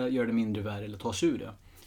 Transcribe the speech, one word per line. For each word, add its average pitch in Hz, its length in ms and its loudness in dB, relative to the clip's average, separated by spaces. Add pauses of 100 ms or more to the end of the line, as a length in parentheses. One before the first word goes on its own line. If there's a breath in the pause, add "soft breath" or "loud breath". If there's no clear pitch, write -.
göra 123 180 2
det 113 60 0
mindre 107 300 2
värre 104 220 -4
eller 104 120 -10
ta 117 160 -2
sig 170 160 4
ur 120 80 2
det. - 160 -8 (340 soft breath)